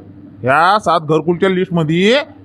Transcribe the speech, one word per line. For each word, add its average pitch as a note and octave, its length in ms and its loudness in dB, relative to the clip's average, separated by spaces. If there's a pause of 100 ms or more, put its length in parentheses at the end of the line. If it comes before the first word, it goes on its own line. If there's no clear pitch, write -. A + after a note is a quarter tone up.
(420)
ह्या D#3+ 380 2
सात E3+ 200 0
घरकुलच्या D#3+ 500 -2
लिस्टमध्ये F3+ 760 0 (220)